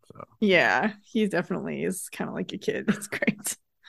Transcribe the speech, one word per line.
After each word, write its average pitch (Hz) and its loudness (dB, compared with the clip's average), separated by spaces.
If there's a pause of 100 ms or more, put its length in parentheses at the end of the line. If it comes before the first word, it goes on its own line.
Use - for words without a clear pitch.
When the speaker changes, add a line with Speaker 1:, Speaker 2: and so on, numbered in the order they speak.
(120)
Speaker 1:
So. - -16 (180)
Speaker 2:
Yeah, 160 6 (100)
he 220 0
definitely 165 -2
is 180 -4
kinda - -8
like - -6
a 196 -6
kid. - -4
It's - 0
great. - -4 (320)